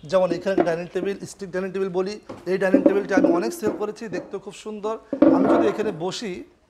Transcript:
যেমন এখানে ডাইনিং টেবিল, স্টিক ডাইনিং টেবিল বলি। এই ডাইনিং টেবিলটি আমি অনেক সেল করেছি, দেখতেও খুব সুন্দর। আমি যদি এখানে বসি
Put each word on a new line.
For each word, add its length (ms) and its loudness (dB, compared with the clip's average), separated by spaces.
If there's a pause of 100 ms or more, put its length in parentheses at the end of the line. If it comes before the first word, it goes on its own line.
যেমন 280 2
এখানে 320 0
ডাইনিং 300 0
টেবিল, 320 -4
স্টিক 260 -12
ডাইনিং 200 -4
টেবিল 180 -2
বলি। 300 -2 (260)
এই 120 0
ডাইনিং 240 4
টেবিলটি 320 2
আমি 200 6
অনেক 200 0
সেল 260 -2
করেছি, 280 -6
দেখতেও 320 -8
খুব 140 -14
সুন্দর। 440 -8 (380)
আমি 140 2
যদি 180 4
এখানে 320 -2
বসি 440 -6 (260)